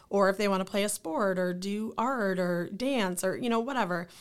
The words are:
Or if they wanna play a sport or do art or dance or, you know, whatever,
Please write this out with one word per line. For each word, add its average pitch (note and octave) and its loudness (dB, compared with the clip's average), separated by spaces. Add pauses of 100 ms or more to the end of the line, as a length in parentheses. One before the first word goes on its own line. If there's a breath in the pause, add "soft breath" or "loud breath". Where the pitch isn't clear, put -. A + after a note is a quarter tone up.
Or G3 4
if F#3+ 2
they G#3 2
wanna F#3+ 2
play G3+ 0
a G#3 0
sport G3+ 0
or F3+ 0
do G3+ -4
art A3+ 0
or F3 0
dance G#3 0
or, F#3+ 0
you A#3+ -2
know, A3+ 2
whatever, G3+ -2 (120)